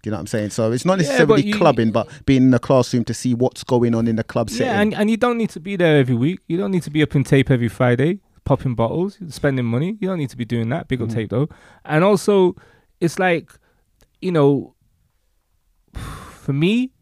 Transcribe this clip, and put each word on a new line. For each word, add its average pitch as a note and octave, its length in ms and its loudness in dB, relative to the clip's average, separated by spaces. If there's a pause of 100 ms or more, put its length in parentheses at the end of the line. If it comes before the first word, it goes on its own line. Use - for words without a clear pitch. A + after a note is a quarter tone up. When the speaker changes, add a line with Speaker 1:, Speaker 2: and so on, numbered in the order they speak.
Speaker 1:
You G#2+ 60 -6
know G#2+ 60 -6
what D#2 40 -10
I'm F2 60 -10
saying? G#2 240 -4
So A2+ 200 -2
it's B2+ 140 -4
not F#3 140 2
Speaker 2:
Yeah, E3 80 0
Speaker 1:
necessarily A3 340 4
Speaker 2:
but - 40 -2
you G#3 100 -2
Speaker 1:
clubbing, A#2+ 360 2
but A2 160 -2 (180)
being C3 180 4
in C3 80 6
the A#2+ 80 4
classroom B2 460 2
to A#2 80 -6
see B2+ 200 -4
what's B2+ 300 -2
going A#2+ 320 2
on A2+ 120 0
in A2+ 80 0
the A2+ 80 -4
club A#2 260 -4
Speaker 2:
Yeah, A3+ 80 -8
Speaker 1:
setting. G#3+ 360 0
Speaker 2:
and, - 0 -
and G#3 160 0
you A3+ 80 0
don't A#3+ 200 0
need A3+ 140 -2
to F#3 80 -14
be G3 160 -8
there E3 220 4
every B2+ 180 2
week. D3 320 -2
You E3 100 -2
don't G3 140 -2
need F#3 120 -2
to D3 80 -12
be D3+ 100 0
up D3 140 0
in C3+ 80 2
tape C3+ 280 2
every A#2+ 180 2
Friday, C3 500 0 (240)
popping C3 320 -2
bottles, D#3 420 -4 (120)
spending C3 360 -2
money. D3+ 340 -4
You F#3 80 -4
don't F#3 120 -4
need C#3+ 100 -6
to - 80 -16
be A#2+ 80 -6
doing A2+ 240 -4
that. D3+ 180 -6
Big B2 140 -4
up A2+ 60 -4
Speaker 1:
Mm-hmm. A2+ 100 -6
Speaker 2:
tape, A2 140 -6
though. C3+ 180 -2 (340)
And D3+ 200 0
also, G3 520 2 (460)
it's E3 180 -2
like, F3 320 0 (720)
you F#3 100 -4
know, C#3 440 2 (1160)
<sighs> - 0 -
for - 600 -10
me G#3+ 380 0 (100)